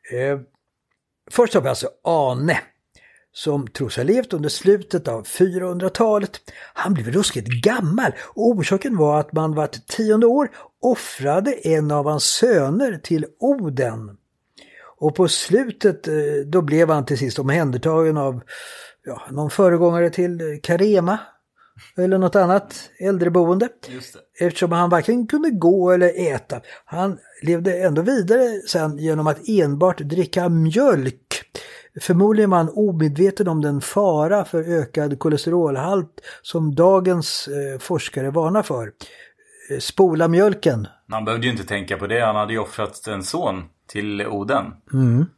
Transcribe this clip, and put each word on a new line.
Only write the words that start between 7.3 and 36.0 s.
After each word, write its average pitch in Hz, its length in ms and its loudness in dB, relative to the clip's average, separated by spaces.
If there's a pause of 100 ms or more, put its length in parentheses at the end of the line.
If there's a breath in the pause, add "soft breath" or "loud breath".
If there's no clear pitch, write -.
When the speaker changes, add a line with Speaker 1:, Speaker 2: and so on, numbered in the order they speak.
Speaker 1:
gammal 190 720 -2
och - 280 -4
orsaken 202 500 -2
var 151 220 2
att 151 140 -6
man 156 220 -2
vart 147 320 -6
tionde 220 400 2
år 277 220 2 (320 loud breath)
offrade 196 680 -2 (160)
en 151 240 0
av 147 140 0
hans 151 180 -2
söner 202 800 2
till 156 220 -2 (140)
Oden. 127 760 -2 (840 loud breath)
Och 151 140 2
på 180 120 4
slutet, 202 800 0
eh, 156 60 -4 (340)
då 175 140 2
blev 156 280 4
han 147 160 2
till 139 120 -2
sist 127 220 -4
omhändertagen 156 800 0
av, 135 240 -2 (640 loud breath)
ja, 135 160 -12 (100)
någon 147 180 -4
föregångare 170 600 4
till, 175 320 -2
eh, 160 60 -6 (160)
Carema 185 560 2 (800 soft breath)
eller 190 200 2
något 185 180 2
annat 190 540 0 (100)
äldreboende. 180 680 2 (180)
Speaker 2:
Just 127 260 -16
det. - 320 -8
Speaker 1:
Eftersom 170 260 0
han 175 180 2
varken 220 380 2
kunde 302 220 0
gå 180 420 4
eller 175 420 2
äta. 123 280 -8 (240 loud breath)
Han 180 320 -4 (260)
levde 175 360 0
ändå 165 220 2
vidare 226 680 2
sen 156 300 -2
genom 156 300 0
att 147 220 -4
enbart 175 500 2
dricka 175 500 -2
mjölk. 165 960 0 (580 loud breath)
Förmodligen 202 480 4
var 180 80 4
han 160 160 2
omedveten 185 720 0
om 156 140 0
den 143 200 -2
fara 180 640 2
för 165 180 -2
ökad 147 560 -2
kolesterolhalt 160 1000 -2 (200 loud breath)